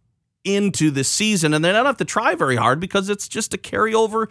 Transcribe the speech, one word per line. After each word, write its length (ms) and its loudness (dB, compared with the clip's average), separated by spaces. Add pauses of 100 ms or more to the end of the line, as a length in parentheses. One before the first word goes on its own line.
(440)
into 460 0
the 140 0
season, 500 0
and 100 0
they 80 2
don't 140 2
have 120 0
to 60 -4
try 300 2
very 220 0
hard 240 2
because 280 -2
it's 200 -6
just 260 -6
a 40 -4
carryover 720 0